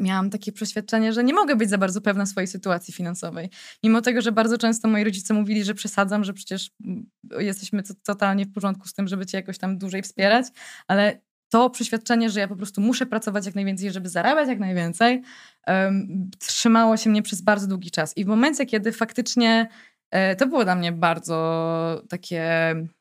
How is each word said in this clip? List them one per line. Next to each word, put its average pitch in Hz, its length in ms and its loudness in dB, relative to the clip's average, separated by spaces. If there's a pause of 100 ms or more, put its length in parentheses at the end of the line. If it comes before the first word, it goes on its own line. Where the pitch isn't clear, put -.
miałam 190 260 0
takie 208 220 -8
przeświadczenie, 220 640 -2
że 240 100 0
nie 262 100 2
mogę 320 220 2
być 220 140 2
za 202 80 2
bardzo 190 240 0
pewna 202 240 0
swojej 196 220 -4
sytuacji 180 460 -4
finansowej. 175 560 -8 (340)
Mimo 220 180 6
tego, 247 200 2
że 226 100 0
bardzo 226 260 2
często 226 300 2
moi 214 160 4
rodzice 208 300 -2
mówili, 208 300 2
że 202 100 -2
przesadzam, 202 500 0
że 196 100 -4
przecież, 190 380 -10 (140)
mm, 185 200 -8 (340)
jesteśmy 196 440 -4
to-, 196 100 -14 (100)
totalnie 202 420 0
w 196 80 -14
porządku 190 340 -4
z - 60 -14
tym, 196 140 -4
żeby 190 180 -6
cię 190 120 -6
jakoś 185 200 -8
tam 185 200 -4
dłużej 190 240 -6
wspierać, 214 440 2 (420)
ale 202 340 2 (280)
to 240 200 6
przeświadczenie, 226 600 0
że 208 100 -4
ja 196 80 0
po 196 80 -8
prostu 202 260 -6
muszę 247 240 2
pracować 214 400 -4
jak 185 100 -8
najwięcej, 196 360 -2
żeby 185 180 -8
zarabiać 262 380 2
jak 240 120 -2
najwięcej, 190 600 2 (460)
em, 190 640 0 (100)
trzymało 226 580 4
się 220 120 0
mnie 214 120 4
przez 196 200 -6
bardzo 202 260 2
długi 180 240 -4
czas. 156 260 -4
I 196 80 -2
w - 20 -2
momencie, 269 380 2
kiedy 214 260 -2
faktycznie, 226 760 2 (440)
e, 190 240 2
to 262 120 2
było 262 160 2
dla 185 120 2
mnie 170 160 -2
bardzo 165 1160 0
takie 165 680 0 (260)